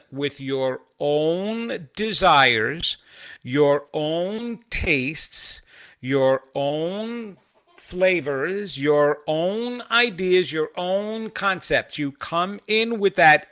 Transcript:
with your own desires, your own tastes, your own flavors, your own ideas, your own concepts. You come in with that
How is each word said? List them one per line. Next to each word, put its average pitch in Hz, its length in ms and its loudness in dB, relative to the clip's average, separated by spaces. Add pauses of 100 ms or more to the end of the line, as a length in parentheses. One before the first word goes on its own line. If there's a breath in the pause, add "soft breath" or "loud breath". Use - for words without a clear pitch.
(120)
with 139 280 -6
your 131 420 -4 (180)
own 175 960 -2
desires, 151 1000 2 (460 loud breath)
your 143 500 2
own 190 680 -4 (100)
tastes, - 920 -4 (380 loud breath)
your 135 440 2 (120)
own 185 840 -4 (380)
flavors, 175 1040 -2
your 147 480 4
own 220 640 -2
ideas, 185 600 2
your 156 260 -2
own 208 520 -4
concepts. 185 720 -2
You 143 140 -4
come 180 540 -4
in 220 320 0
with 196 160 2
that 156 360 6